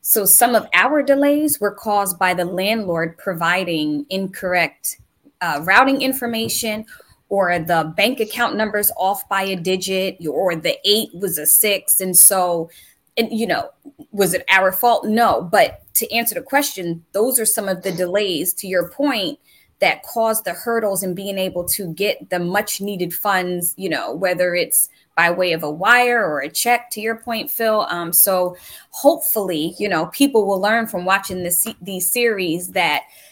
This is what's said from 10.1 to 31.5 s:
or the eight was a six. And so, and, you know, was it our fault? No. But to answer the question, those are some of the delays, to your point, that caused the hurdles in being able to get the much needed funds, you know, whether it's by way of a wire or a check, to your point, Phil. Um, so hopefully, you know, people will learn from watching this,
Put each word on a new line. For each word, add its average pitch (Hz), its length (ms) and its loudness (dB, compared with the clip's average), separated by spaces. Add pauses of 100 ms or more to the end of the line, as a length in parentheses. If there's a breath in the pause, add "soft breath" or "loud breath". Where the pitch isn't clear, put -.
or 170 300 0
the 160 260 -2
eight 208 300 2
was 175 240 -4
a 151 80 -6
six. - 560 2
And 185 140 -2
so, 175 540 2 (480 loud breath)
and, 226 140 0
you 226 160 -2
know, - 220 -2 (420)
was 196 220 2
it 185 160 -2
our 190 240 4
fault? 240 320 2
No. 214 360 2
But 180 400 2 (140)
to - 180 -2
answer 233 220 -2
the - 60 -6
question, 180 720 -2
those 247 260 2
are 220 60 -2
some 202 240 -2
of 185 120 -4
the 190 120 -4
delays, 180 640 -2
to 202 120 -10
your 175 220 -2
point, 254 500 -2 (400 soft breath)
that 170 240 2
caused 220 400 -2
the 175 100 -4
hurdles 214 480 -2
in 180 140 -4
being 196 220 -6
able 180 260 -4
to 175 300 -4
get - 360 -4
the 180 100 -2
much 196 420 -2
needed 180 320 -4
funds, 180 640 -2
you 190 120 -6
know, 123 240 -4
whether 180 400 0
it's - 360 0 (260 soft breath)
by 170 140 4
way 180 240 0
of 160 80 -2
a 151 80 -4
wire 233 560 4
or 151 140 -2
a 143 100 -6
check, 233 400 -2
to 220 100 -10
your 220 160 -4
point, 226 360 -8
Phil. 220 380 0
Um, 170 220 -4
so 180 440 2 (340 loud breath)
hopefully, 185 880 0
you 202 100 -2
know, 170 200 0
people 226 400 2
will 196 120 0
learn 220 280 0
from 180 180 -6
watching 185 380 -2
this, 175 240 -2 (140)